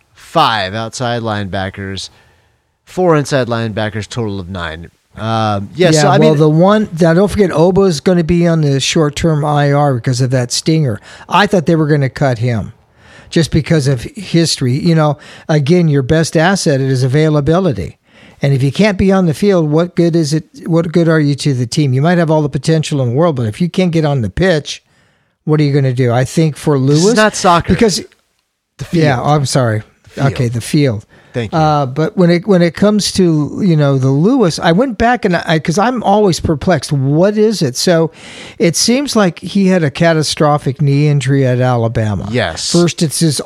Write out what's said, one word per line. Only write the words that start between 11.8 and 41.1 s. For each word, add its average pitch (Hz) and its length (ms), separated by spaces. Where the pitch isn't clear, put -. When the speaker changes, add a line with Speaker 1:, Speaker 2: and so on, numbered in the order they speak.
Speaker 2:
gonna 143 240
cut 131 280
him, 117 340
just 165 160
because 156 380
of 131 140
history. 165 720
You 165 200
know, 151 240
again, 160 400
your 143 140
best 160 340
asset 165 440
is 135 220
availability. 151 960
And 139 140
if 127 80
you 139 80
can't 202 260
be 196 140
on 190 160
the 156 80
field, 175 360
what 165 260
good 170 180
is 156 180
it? 156 120
What 165 240
good 170 160
are 160 120
you 143 140
to 143 200
the 123 120
team? 143 260
You 131 100
might 175 160
have 165 120
all 156 120
the 147 60
potential 151 540
in 123 80
the 117 40
world, 160 220
but 123 100
if 107 140
you 175 80
can't 185 240
get 160 120
on 143 180
the 101 80
pitch, 165 520
what 151 160
are 151 40
you 143 80
gonna 135 200
do? 123 200
I 127 120
think 160 320
for 151 220
Speaker 1:
This 139 200
is 165 60
Speaker 2:
Lewis, 214 120
Speaker 1:
not 208 180
soccer. 170 400
Speaker 2:
because 208 300
Speaker 1:
The 139 60
field. 165 200
Speaker 2:
Yeah, 135 180
I'm 143 240
sorry. 117 360
Speaker 1:
The - 60
field. 135 220
Speaker 2:
Okay, 120 160
the 117 120
field. 127 460
Speaker 1:
Thank 117 200
you. 170 60
Speaker 2:
Uh, 151 280
but 143 300
when 175 140
it, 175 160
when 185 160
it 170 140
comes 208 380
to, 160 500
you 175 100
know, 139 240
the 131 120
Lewis, 180 500
I 175 100
went 214 280
back 233 260
and 196 100
I, - 240
'cause 156 200
I'm 233 260
always 202 340
perplexed. 160 540
What 151 440
is 214 240
it? 131 140
So 165 380
it 170 160
seems 247 400
like 190 240
he 196 260
had 185 160
a 147 80
catastrophic 151 880
knee 143 280
injury 139 360